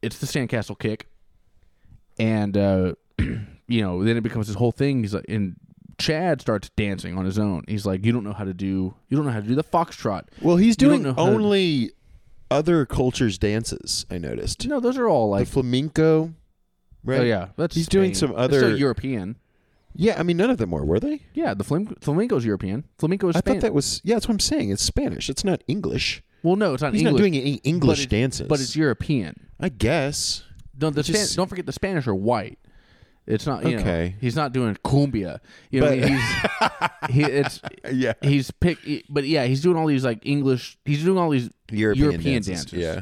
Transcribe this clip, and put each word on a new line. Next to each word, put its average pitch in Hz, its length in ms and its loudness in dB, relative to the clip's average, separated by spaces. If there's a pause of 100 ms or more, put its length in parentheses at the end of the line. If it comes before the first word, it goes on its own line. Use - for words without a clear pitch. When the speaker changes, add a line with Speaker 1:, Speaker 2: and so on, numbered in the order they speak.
Speaker 1:
It's 113 160 -6
the 143 80 -6
sandcastle 117 520 -4
kick, - 280 -4 (1120)
and, 107 400 0
uh, 95 360 2 (120)
<clears throat> - 120 -12
you 113 640 -4
know, 92 240 -2
then 117 140 2
it 113 40 -4
becomes 107 260 -4
this 101 80 -6
whole 117 160 2
thing. 139 300 0
He's 104 120 -4
like, 95 120 -4
and 98 300 -4 (420)
Chad 156 440 0
starts 107 340 -2
dancing 92 400 -4
on 95 80 -2
his 95 140 0
own. 101 300 -2
He's 101 180 -4
like, 95 180 -2
"You 113 80 4
don't 117 120 -2
know 101 100 -10
how 104 100 -8
to 95 80 -6
do, 95 420 -2 (140)
you 131 80 0
don't 151 80 0
know 135 80 -2
how 110 80 -4
to 104 80 -8
do 123 60 2
the 151 100 0
foxtrot." 123 600 -2 (180)
Speaker 2:
Well, 170 160 4
he's 220 200 6
Speaker 1:
You 262 100 8
don't - 20 -
Speaker 2:
doing 269 140 4
Speaker 1:
know 131 100 -2
how 160 100 2
to 190 120 4
Speaker 2:
only 190 560 2 (580)
other 151 340 4
cultures' 123 540 0
dances, - 720 -2
I 92 80 -6
noticed. 71 480 -6
Speaker 1:
No, 285 120 -2
those 254 200 0
are 240 100 0
all, 117 220 4
like, 101 160 2
Speaker 2:
The - 60 -12
flamenco, 156 800 2 (720)
right? 131 160 0
Speaker 1:
Oh, 123 40 2
yeah, 98 320 0
that's 160 180 -4
Speaker 2:
He's 165 140 -2
doing 190 260 2
Speaker 1:
Spain. 151 140 0
Speaker 2:
some 107 100 -4
Speaker 1:
It's 127 160 2
still 131 140 6
Speaker 2:
other 107 80 2
Speaker 1:
European. 120 600 -2 (580)
Speaker 2:
Yeah, 190 240 0
I 147 60 -2
mean, 175 120 2
none 208 140 2
of 226 80 2
them 98 140 -2
were, 71 120 -2
were 82 140 4
they? 294 240 -2 (120)
Speaker 1:
Yeah, 294 200 -2
the 196 100 -4
flam-, 180 360 -2
flamenco's 165 440 0
European. 104 400 -2 (140)
Flamenco 185 300 0
is 165 80 0
Speaker 2:
I 180 40 2
thought - 120 0
Speaker 1:
Span- 196 80 2
Speaker 2:
that 220 140 0
was, - 300 -2
yeah, 214 120 2
that's 202 100 -4
what 233 80 0
I'm 196 60 -2
saying. 277 300 0
It's 98 120 -2
Spanish. - 480 -4
It's 135 140 -6
not 185 240 0
English. - 540 -4 (200)
Speaker 1:
Well, 175 140 4
no, 202 180 2
it's 127 80 -4
not 147 120 -2
Speaker 2:
He's 214 80 2
Speaker 1:
English, 214 100 4
Speaker 2:
not 135 60 4
doing 185 180 4
any 135 260 0
English 151 380 2
Speaker 1:
but 139 60 -2
it-, 120 40 -6
Speaker 2:
dances. 123 380 0
Speaker 1:
but 151 120 2
it's 127 140 -6
European. 135 720 -2 (120)
Speaker 2:
I - 80 -2
guess. 135 760 -2 (380)
Speaker 1:
No, 156 100 2
the 143 100 -2
Speaker 2:
It 147 40 0
just 196 280 0
Speaker 1:
Span-, - 100 -4
don't 190 60 -2
forget 180 180 -8
the 135 60 -8
Spanish 175 360 -2
are 104 60 0
white. 107 440 -2 (680)
It's 110 200 -2
not, 135 180 -2
you 160 120 0
know, 104 60 -2
Speaker 2:
Okay. 90 380 -2
Speaker 1:
he's 123 160 -2
not 147 160 -2
doing 120 320 -2
cumbia. 127 560 0 (300)
You 135 100 0
know 151 60 6
what 135 120 2
I - 20 0
Speaker 2:
But 117 100 2
Speaker 1:
mean? 139 100 0 (880)
He's, 143 160 4
Speaker 2:
<laughs> - 20 2
Speaker 1:
he, 123 40 -2
it's, 139 280 -2 (300)
Speaker 2:
Yeah. 127 220 0 (100)
Speaker 1:
he's 143 280 2
pick-, - 300 0
he, 143 280 -6
but 143 180 -2
yeah, 147 200 2
he's 135 160 0
doing 175 160 4
all 160 80 2
these, 135 180 2
like, 117 220 -2
English, 135 580 0
he's 147 200 0
doing 190 140 4
all 170 120 2
these 123 180 0 (220)
Speaker 2:
European 110 400 2
Speaker 1:
European 135 320 -2
Speaker 2:
dances, 87 240 -6
Speaker 1:
dances. 82 120 -8 (240)